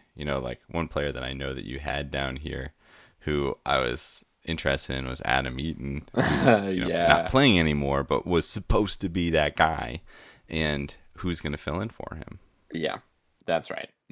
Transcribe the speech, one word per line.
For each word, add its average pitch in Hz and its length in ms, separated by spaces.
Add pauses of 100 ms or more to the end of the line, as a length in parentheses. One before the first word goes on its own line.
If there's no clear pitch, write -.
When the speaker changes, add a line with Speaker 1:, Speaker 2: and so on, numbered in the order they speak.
(160)
Speaker 1:
You 73 100
know, 69 140
like, 62 200 (100)
one 82 180
player 73 240
that 64 120
I 64 100
know 67 200
that 60 120
you 64 140
had 69 320
down 67 260
here 67 360 (460)
who 71 360 (100)
I 69 140
was - 460 (180)
interested 69 540
in 65 100
was 64 160
Adam 65 360
Eaton, 71 500
Speaker 2:
<laughs> - 40
Speaker 1:
who's, - 440 (180)
you 92 60
know, 90 60
Speaker 2:
Yeah. 85 200
Speaker 1:
not 82 220
playing 131 300
anymore, 71 440
but 69 220
was 87 220
supposed - 540
to 95 80
be 85 220
that 76 240
guy. 73 460 (480)
And 76 460 (220)
who's 87 240
gonna 73 160
fill 80 220
in 107 100
for - 260
him? - 240 (340)
Speaker 2:
Yeah. 82 240 (520)
That's 82 220
right. - 180 (220)